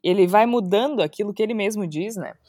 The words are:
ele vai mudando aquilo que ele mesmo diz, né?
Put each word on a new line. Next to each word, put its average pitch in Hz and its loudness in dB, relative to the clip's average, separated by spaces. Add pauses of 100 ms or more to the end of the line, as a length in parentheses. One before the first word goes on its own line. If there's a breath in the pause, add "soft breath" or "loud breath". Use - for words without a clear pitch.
ele 180 4
vai 208 4
mudando 240 0
aquilo 202 -4
que 208 -4
ele 220 -2
mesmo 208 -4
diz, 175 -6
né? - -10 (140)